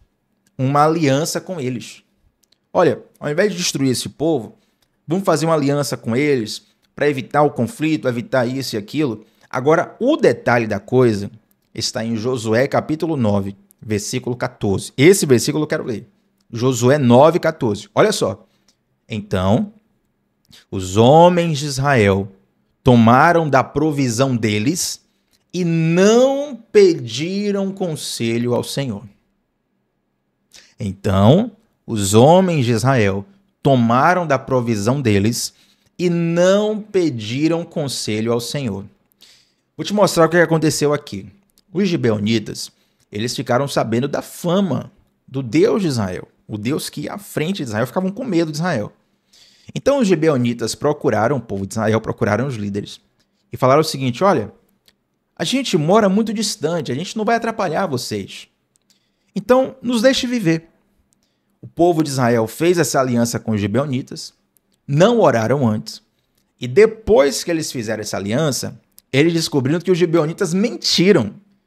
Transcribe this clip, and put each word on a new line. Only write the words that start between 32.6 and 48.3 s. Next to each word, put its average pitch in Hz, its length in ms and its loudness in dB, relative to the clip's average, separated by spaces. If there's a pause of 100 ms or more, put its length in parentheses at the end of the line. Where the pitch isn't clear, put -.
de 120 60 0
Israel 107 540 0 (380)
tomaram 139 640 2
da 139 100 0
provisão 120 640 -2
deles 110 520 0 (440)
e 175 120 0
não 180 720 0
pediram 156 800 -2
conselho 120 680 -4
ao 117 80 0
Senhor. 117 460 -8 (920)
Vou 160 100 -8
te 196 80 -8
mostrar 180 320 4
o 160 40 4
que 170 80 0
aconteceu 156 560 2
aqui. 104 360 -10 (440)
Os 190 140 -2
gibeonitas, 113 840 -2 (400)
eles 110 240 -8
ficaram 127 320 -2
sabendo 127 400 -2
da - 140 -6
fama 175 720 -4 (360)
do 135 160 -8
Deus 180 380 2
de 185 60 0
Israel, 107 400 -4 (200)
o 113 100 -10
Deus 127 320 -6
que - 120 -12
ia - 120 -10
à - 40 -12
frente 185 400 -6
de 160 60 -6
Israel, 113 220 -4
ficavam 185 260 -4
com 202 120 -10
medo 165 280 -2